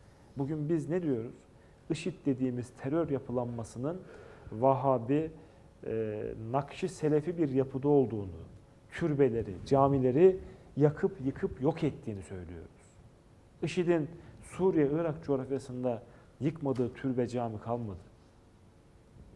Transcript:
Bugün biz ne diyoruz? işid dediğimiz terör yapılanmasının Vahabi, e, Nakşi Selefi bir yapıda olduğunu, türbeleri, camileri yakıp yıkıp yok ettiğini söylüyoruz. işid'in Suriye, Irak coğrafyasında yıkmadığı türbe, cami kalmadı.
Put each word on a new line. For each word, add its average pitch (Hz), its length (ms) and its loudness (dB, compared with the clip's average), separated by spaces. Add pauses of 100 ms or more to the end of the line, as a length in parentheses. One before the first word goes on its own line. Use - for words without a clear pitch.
(380)
Bugün 147 320 -4
biz 147 200 0
ne 175 140 -2
diyoruz? 123 300 -2 (560)
işid 160 240 -4 (120)
dediğimiz 123 440 0 (120)
terör 151 280 0
yapılanmasının 123 920 -4 (500)
Vahabi, 131 800 2 (540)
e, 110 380 -4 (280)
Nakşi 147 380 -2
Selefi 151 480 0
bir 156 120 2
yapıda 131 380 0
olduğunu, 107 540 4 (500)
türbeleri, 127 640 2 (100)
camileri 139 760 6 (380)
yakıp 147 480 2
yıkıp 139 360 -4
yok 160 220 0
ettiğini 110 380 -4
söylüyoruz. 87 760 -14 (640)
işid'in 165 460 2 (320)
Suriye, 160 520 2
Irak 160 300 -2
coğrafyasında 127 800 -2 (360)
yıkmadığı 131 540 0
türbe, 127 340 0
cami 113 320 -4
kalmadı. 113 400 -6 (1400)